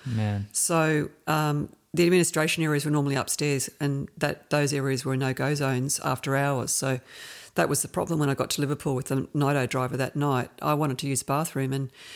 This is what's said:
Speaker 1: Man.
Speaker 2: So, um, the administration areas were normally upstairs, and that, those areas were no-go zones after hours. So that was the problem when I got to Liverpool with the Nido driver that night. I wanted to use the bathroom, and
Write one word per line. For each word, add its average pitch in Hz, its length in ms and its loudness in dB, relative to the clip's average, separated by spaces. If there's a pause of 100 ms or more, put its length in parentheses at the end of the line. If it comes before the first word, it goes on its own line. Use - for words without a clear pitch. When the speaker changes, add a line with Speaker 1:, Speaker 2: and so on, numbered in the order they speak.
Speaker 1:
Man. 107 460 -2
Speaker 2:
So, 156 580 2 (180)
um, 151 420 0 (240)
the 175 120 4
administration 165 580 2
areas 147 220 2
were 151 60 0
normally 143 240 2
upstairs, 139 540 0 (100)
and 139 380 -2
that, - 320 -4
those 147 240 2
areas 135 320 -2
were 131 100 0
no-go 135 400 0
zones 135 460 0
after 135 340 -2
hours. 139 360 0
So 131 280 0 (560)
that 170 140 2
was 143 120 0
the 151 60 -4
problem 170 320 -2
when 143 100 2
I 135 60 2
got 127 160 -2
to - 100 -2
Liverpool 143 340 -2
with 127 120 -4
the 131 260 -2
Nido 143 320 2
driver 127 300 -2
that 131 220 -2
night. 139 320 0 (120)
I 151 120 2
wanted 147 260 0
to 143 80 -4
use 135 120 0
the - 60 -8
bathroom, 139 460 -2
and 135 180 -2 (260)